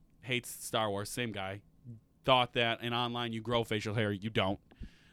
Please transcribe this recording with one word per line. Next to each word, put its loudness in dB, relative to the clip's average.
hates -4
Star 0
Wars, -4
same -4
guy, -8
thought 6
that 2
in -2
online 0
you -4
grow 2
facial -2
hair. 2
You -4
don't. 2